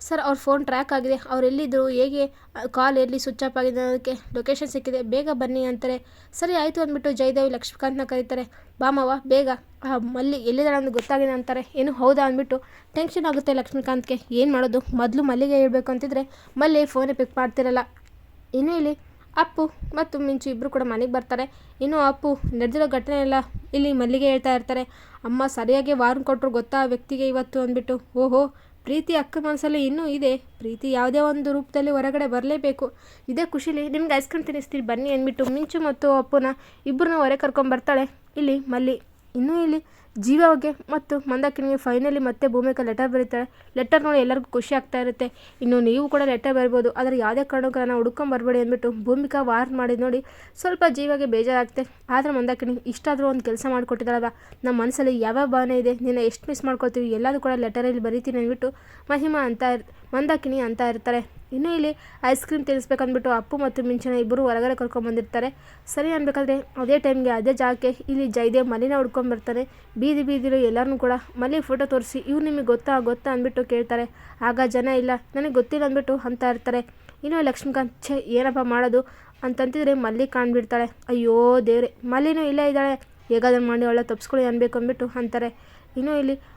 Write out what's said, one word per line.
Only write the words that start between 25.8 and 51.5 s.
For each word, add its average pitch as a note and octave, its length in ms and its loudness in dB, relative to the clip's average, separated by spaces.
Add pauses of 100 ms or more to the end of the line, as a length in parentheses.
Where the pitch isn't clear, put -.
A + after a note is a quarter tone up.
ವಾರ್ನ್ B3+ 320 2
ಕೊಟ್ರು C4+ 260 0
ಗೊತ್ತಾ A#3+ 320 0
ಆ - 20 2
ವ್ಯಕ್ತಿಗೆ B3+ 440 -2
ಇವತ್ತು?" C4 320 -2
ಅಂದ್ಬಿಟ್ಟು. B3 400 -2 (160)
"ಓಹೋ, C4 320 4 (360)
ಪ್ರೀತಿ D#4 300 -2
ಅಕ್ಕ C#4+ 260 -2
ಮನಸ್ಸಲ್ಲಿ D4+ 460 -2
ಇನ್ನೂ D#4 200 -2
ಇದೆ, C#4 300 0
ಪ್ರೀತಿ A#3 540 -10
ಯಾವುದೇ B3+ 300 2
ಒಂದು C#4+ 320 0
ರೂಪದಲ್ಲಿ C#4+ 380 -2
ಹೊರಗಡೆ C#4 360 0
ಬರಲೇಬೇಕು, C4+ 640 -2 (360)
ಇದೇ C4 160 -2
ಖುಷಿಲಿ D4 440 -4
ನಿಮ್ಗೆ D4+ 260 0
ಐಸ್ C#4 140 0
ಕ್ರೀಮ್ D#4+ 160 -4
ತಿನ್ನಿಸ್ತೀನಿ C#4+ 420 -6
ಬನ್ನಿ" B3 240 -4
ಅಂದ್ಬಿಟ್ಟು C4 340 0
ಮಿಂಚು D4 360 -2
ಮತ್ತು C#4+ 320 0
ಅಪ್ಪುನ C4 340 2 (400)
ಇಬ್ಬರನ್ನ E4 300 0
ಹೊರಗೆ C#4 200 4
ಕರ್ಕೊಂಡ್ C4+ 340 0
ಬರ್ತಾಳೆ C4+ 400 0 (260)
ಇಲ್ಲಿ C#4 220 2
ಮಲ್ಲಿ. B3+ 420 -2 (360)
ಇನ್ನು D#4 260 0
ಇಲ್ಲಿ D#4 220 0 (340)
ಜೀವಗೆ D4+ 520 4
ಮತ್ತು D4 480 -4
ಮಂದಾಕಿನಿಗೆ C4+ 560 -2
finally C4 440 0
ಮತ್ತೆ C4 280 0
ಭೂಮಿಕಾ B3+ 360 0
ಲೆಟರ್ A#3 260 0
ಬರೀತಾಳೆ. B3 380 -2 (300)
ಲೆಟರ್ C4+ 260 4
ನೋಡಿ D4 160 2
ಎಲ್ಲರಿಗೂ B3+ 320 2
ಖುಷಿ B3 240 -2
ಆಗ್ತಾ C4 260 -2
ಇರುತ್ತೆ. B3 320 -4 (300)
"ಇನ್ನು B3 180 4
ನೀವು B3 280 2
ಕೂಡ C#4+ 160 2
ಲೆಟರ್ C4 300 0
ಬರಿಬೋದು, B3 380 2
ಆದ್ರೆ B3+ 260 0
ಯಾವುದೇ A#3 260 0
ಕಾರಣಕ್ಕೂ C4 340 -2
ನನ್ನ B3 140 0
ಹುಡ್ಕೊಂಡ್ B3 400 0
ಬರ್ಬೇಡಿ" A#3+ 280 2
ಅಂದ್ಬಿಟ್ಟು A#3+ 320 0
ಭೂಮಿಕಾ C4 500 0
ವಾರ್ನ್ B3 340 0
ಮಾಡಿದ್ B3 240 0
ನೋಡಿ B3+ 240 0 (300)
ಸ್ವಲ್ಪ F4+ 340 0
ಜೀವಗೆ C#4+ 380 0
ಬೇಜಾರಾಗುತ್ತೆ. B3 580 0 (260)